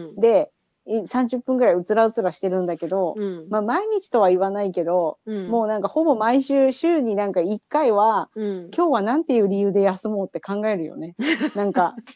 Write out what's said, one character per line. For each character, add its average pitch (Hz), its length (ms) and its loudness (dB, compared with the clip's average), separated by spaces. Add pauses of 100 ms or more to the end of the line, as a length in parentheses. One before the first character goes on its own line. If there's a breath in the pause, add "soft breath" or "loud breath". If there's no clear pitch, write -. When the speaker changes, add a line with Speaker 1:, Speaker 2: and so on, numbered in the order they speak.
(180)
Speaker 1:
ん。 - 20 -10
Speaker 2:
で、 208 320 4 (340)
い-、 208 220 -4
三 247 200 -2
十 247 120 -4
分 254 180 -2
ぐ 247 80 2
ら 196 60 6
い 175 40 2
う 180 80 -2
つ 214 100 -2
ら 226 120 4
う 220 80 0
つ 233 80 -4
ら 180 100 0
し - 80 -12
て 196 100 -2
る 185 120 0
ん 180 40 -2
だ 175 120 -4
け 170 100 -6
ど、 185 300 -2
Speaker 1:
う 208 80 -4
ん。 170 240 -8
Speaker 2:
ま 214 100 -2
あ、 - 20 0
毎 302 260 -2
日 415 220 -4
と 233 120 2
は 185 80 6
言 180 100 4
わ 190 100 0
な 202 140 -4
い 196 80 -2
け 180 120 -2
ど、 170 420 0
Speaker 1:
う 220 80 -8
ん。 190 160 -6
Speaker 2:
も 233 140 2
う 214 40 -2
な 214 100 -2
ん 196 40 -6
か 190 60 0
ほ 311 160 0
ぼ 302 120 4
毎 233 260 2
週、 269 300 2
週 330 300 0
に 220 140 -2
な 202 120 -2
ん 196 40 -4
か 180 100 0
一 202 280 -2
回 294 220 2
は、 208 440 2
Speaker 1:
う 220 80 -8
ん。 185 320 -8
Speaker 2:
今 339 120 2
日 - 20 2
は 226 120 2
な 226 160 0
ん 320 80 -2
て 269 80 0
い 233 60 4
う 202 80 4
理 196 120 0
由 202 120 0
で 202 100 2
休 190 260 0
も 202 180 -4
う - 20 -6
っ - 40 -20
て 160 80 -8
考 202 280 -6
え 208 100 -2
る 160 80 -6
よ - 100 -12
ね。 165 220 -12
Speaker 1:
<laughs> 285 380 -2
Speaker 2:
な 202 100 -2
ん 196 80 -2
か、 175 220 0 (200)